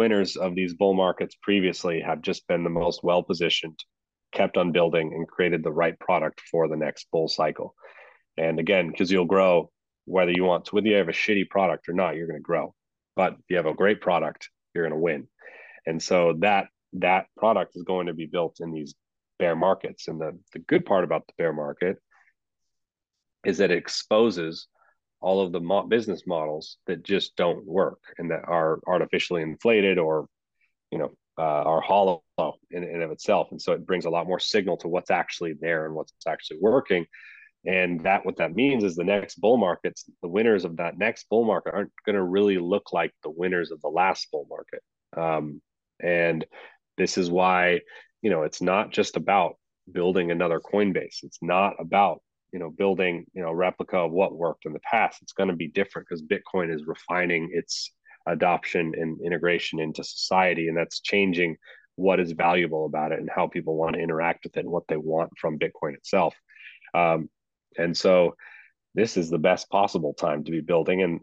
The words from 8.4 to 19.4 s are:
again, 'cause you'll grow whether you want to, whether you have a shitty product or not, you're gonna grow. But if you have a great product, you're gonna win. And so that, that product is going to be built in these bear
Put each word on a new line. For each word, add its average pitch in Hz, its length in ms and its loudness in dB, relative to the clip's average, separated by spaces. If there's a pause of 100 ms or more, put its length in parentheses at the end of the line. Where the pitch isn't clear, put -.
again, 85 340 2
'cause 90 180 0
you'll 92 160 4 (100)
grow 90 340 4 (360)
whether 90 260 2
you 90 120 2
want 87 200 2
to, - 100 -6
whether 104 140 2
you 107 80 6
have 87 140 2
a - 20 -2 (100)
shitty 101 280 0
product 92 380 0
or 85 40 -4
not, 87 240 0
you're 82 100 -6
gonna 76 140 -8
grow. 76 340 -2 (420)
But 90 180 2
if - 160 -20
you 90 60 2
have 82 100 2
a 78 80 0
great 98 260 2
product, 80 480 -2 (240)
you're 82 160 -2
gonna 76 100 -4
win. 78 300 -2 (560)
And 82 180 -4
so 87 360 4
that, 98 300 2 (260)
that 90 320 2 (100)
product 107 400 0
is 87 60 -12
going 90 240 -2
to 85 80 -4
be 80 120 -8
built 82 340 -4
in 82 120 -8
these 78 220 -10 (440)
bear 87 160 2